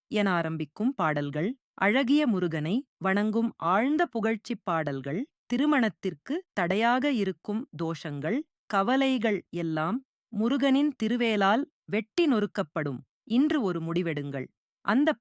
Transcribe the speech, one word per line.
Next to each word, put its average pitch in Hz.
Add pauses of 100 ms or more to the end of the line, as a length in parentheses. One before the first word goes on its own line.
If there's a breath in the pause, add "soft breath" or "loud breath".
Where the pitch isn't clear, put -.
(120)
என 202
ஆரம்பிக்கும் 165
பாடல்கள், 151 (180)
அழகிய 269
முருகனை 175 (160)
வணங்கும் 208
ஆழ்ந்த 240
புகழ்ச்சிப் 220
பாடல்கள், 151 (200)
திருமணத்திற்கு 262
தடையாக 233
இருக்கும் 208 (140)
தோஷங்கள், 160 (260)
கவலைகள் 226
எல்லாம் 170 (280)
முருகனின் 269
திருவேலால் 220 (260)
வெட்டி 254
நொறுக்கப்படும். 160 (300)
இன்று 285
ஒரு 180
முடிவெடுங்கள். 147 (340)
அந்த 285